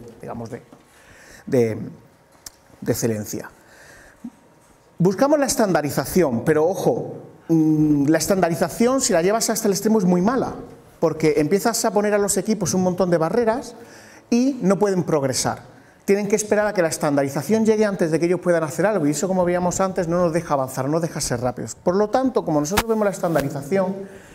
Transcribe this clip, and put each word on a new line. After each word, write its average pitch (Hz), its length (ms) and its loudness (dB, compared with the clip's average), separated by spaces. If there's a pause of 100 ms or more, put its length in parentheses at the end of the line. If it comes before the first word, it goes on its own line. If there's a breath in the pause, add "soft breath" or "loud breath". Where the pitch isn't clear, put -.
(220)
digamos, 117 300 -12
de, 123 100 -14 (840 loud breath)
de, 120 300 2 (1000)
de - 120 -4
excelencia? 107 580 -4 (1500 loud breath)
Buscamos 269 400 2
la 269 80 0
estandarización, 151 1000 0
pero 156 200 4
ojo, 165 500 -2 (340)
mm, 156 560 4
la 160 140 2
estandarización, 190 840 0
si 247 120 0
la 165 100 4
llevas 220 260 0
hasta 220 180 -2
el 196 60 2
extremo, 220 240 2
es 190 80 2
muy 180 160 2
mala, 220 320 0 (460)
porque 156 380 2
empiezas 196 480 0
a 226 60 2
poner 208 220 2
a 208 40 4
los 202 200 0
equipos 190 360 -2
un 185 80 2
montón 180 280 0
de 170 80 4
barreras 220 580 0 (540 loud breath)
y 247 320 2
no 180 180 2
pueden 190 240 2
progresar. 135 720 -2 (300 loud breath)
Tienen 202 220 2
que 214 100 0
esperar 208 280 0
a 208 80 -2
que 190 80 0
la 165 60 4
estandarización 151 800 0
llegue 214 180 4
antes 185 280 0
de 160 80 2
que 170 80 0
ellos 175 120 0
puedan 170 240 2
hacer 160 220 -2
algo, 196 200 0
y 147 60 2
eso, 165 160 -2
como 185 160 0
veíamos 175 380 0
antes, 190 260 -2
no 175 100 0
nos 175 160 2
deja 165 200 -2
avanzar, 131 320 -2
no 143 60 -2
nos 165 100 0
deja 160 180 -6
ser 123 220 -4
rápidos. 120 340 -6
Por 180 200 0
lo 208 140 2
tanto, 254 360 0
como 151 160 0
nosotros 208 260 -2
vemos 220 160 0
la 202 80 2
estandarización, 175 840 -2 (420 loud breath)